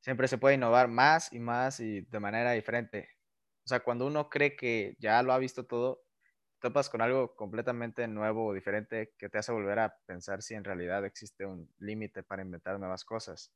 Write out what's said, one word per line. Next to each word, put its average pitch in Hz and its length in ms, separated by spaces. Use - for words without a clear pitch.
Siempre 127 280
se 127 100
puede 139 180
innovar 123 320
más 139 440
y 120 80
más 123 400
y 107 220
de 107 180
manera 113 320
diferente. 113 580
O - 40
sea, 123 120
cuando 123 260
uno 147 240
cree 143 260
que 113 420
ya 113 240
lo 127 100
ha 127 60
visto 127 280
todo, 123 380
topas 135 280
con 113 140
algo 127 340
completamente 117 720
nuevo 110 380
o 104 80
diferente 104 640
que 101 100
te 107 100
hace 110 140
volver 104 260
a 107 280
pensar 98 360
si - 120
en 101 100
realidad 95 400
existe 98 400
un 92 340
límite 104 440
para 95 200
inventar 92 360
nuevas 92 260
cosas. - 520